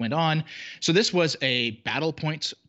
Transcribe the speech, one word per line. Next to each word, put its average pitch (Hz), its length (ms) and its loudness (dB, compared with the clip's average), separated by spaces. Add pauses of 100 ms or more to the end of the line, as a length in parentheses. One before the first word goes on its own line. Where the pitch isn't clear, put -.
went 113 140 -2
on. 156 280 2 (380)
So - 100 2
this 196 220 4
was 170 300 4
a 123 300 0 (100)
battle 147 320 -2
points 156 400 -6 (140)